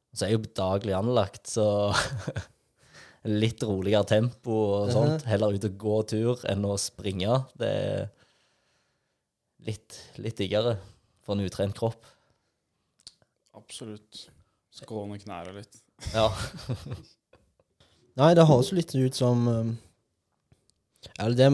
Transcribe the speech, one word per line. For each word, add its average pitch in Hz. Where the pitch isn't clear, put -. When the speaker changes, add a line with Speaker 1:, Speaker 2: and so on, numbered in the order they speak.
Speaker 1:
Så -
er 101
jeg 110
jo 110
daglig 98
anlagt, 107
så 104
<laughs> -
litt 110
roligere 101
tempo 117
og 104
Speaker 2:
Mhm. -
Speaker 1:
sånt. 147
Heller 107
ut 98
og 98
gå 107
tur 113
enn 98
å 101
springe. 101
Det 110
er 101
litt, -
litt 110
diggere 104
for 101
en 101
utrent 98
kropp. -
Speaker 3:
Absolutt. 107
Skåne 104
knær 90
og 98
litt. -
Speaker 1:
Ja. 110
Speaker 2:
<laughs> -
Nei, 151
det 165
høres 131
litt 175
ut 131
som, 123
um, 113
eller 117
det, 131